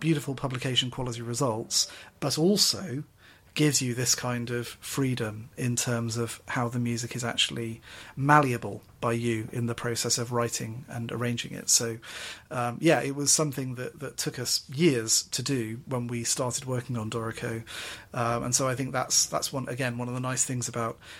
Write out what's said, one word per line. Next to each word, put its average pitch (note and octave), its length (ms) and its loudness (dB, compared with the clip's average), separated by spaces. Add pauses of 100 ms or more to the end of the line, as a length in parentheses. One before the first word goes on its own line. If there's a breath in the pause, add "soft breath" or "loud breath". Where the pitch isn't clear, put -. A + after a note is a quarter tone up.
beautiful D3 340 2
publication B2+ 560 -2
quality B2 300 -6
results, A#2 640 0 (320 loud breath)
but C#3 180 0
also E3+ 680 2 (500 loud breath)
gives D3+ 280 4
you B2 120 0
this A#2 220 2
kind A#2+ 340 -2
of A#2+ 180 -4 (120)
freedom A#2+ 800 -2
in B2 180 2
terms A#2 420 0
of A#2 320 -2
how A#2+ 180 0
the A#2+ 120 -2
music A#2 360 -2
is A#2+ 80 -4
actually A#2 580 -2 (360 loud breath)
malleable C3 640 6 (200)
by A#2+ 100 2
you A#2 400 0
in A#2 140 0
the A#2 80 0
process A#2 460 0
of A#2+ 120 -4
writing A#2 560 -2
and A#2 240 -6
arranging A#2+ 420 -2
it. - 180 -6
So, A2+ 260 2 (540 loud breath)
um, A#2+ 280 -2
yeah, D3+ 220 6
it C3+ 140 -2
was C#3+ 160 2
something C#3 420 2
that, B2+ 260 -8
that C3+ 160 -10
took - 220 -4
us - 320 0
years C3 640 4
to - 100 -2
do A#2+ 460 0
when B2 180 -2
we A#2 180 -2
started B2+ 420 0
working B2 320 -2
on A2 120 -2
Dorico. A2+ 540 -4 (500 loud breath)
Um, A#2 300 0
and B2 100 0
so C3+ 140 4
I B2+ 80 2
think C3 160 -2
that's, - 340 2
that's - 260 -2
one, B2+ 160 -4
again, B2 300 -2
one B2 100 -4
of B2 60 -4
the B2+ 60 -4
nice B2+ 260 0
things B2 240 -2
about A#2+ 300 -2 (200 loud breath)